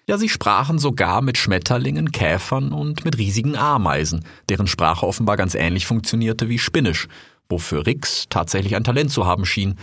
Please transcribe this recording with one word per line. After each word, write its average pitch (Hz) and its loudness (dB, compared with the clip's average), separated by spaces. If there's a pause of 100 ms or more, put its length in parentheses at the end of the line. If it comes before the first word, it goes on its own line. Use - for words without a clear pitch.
Ja, 202 0
sie 220 0
sprachen 139 0
sogar 110 0
mit 131 0
Schmetterlingen, 127 0
Käfern 113 0
und 151 -4
mit 156 0
riesigen 113 0
Ameisen, 82 0 (260)
deren 98 0
Sprache 82 2
offenbar 104 2
ganz 95 0
ähnlich 82 0
funktionierte 113 0
wie 117 0
Spinnisch, 107 0 (420)
wofür 80 -2
Rix - -2
tatsächlich 98 0
ein 107 0
Talent 139 2
zu 117 0
haben 90 2
schien. 98 -2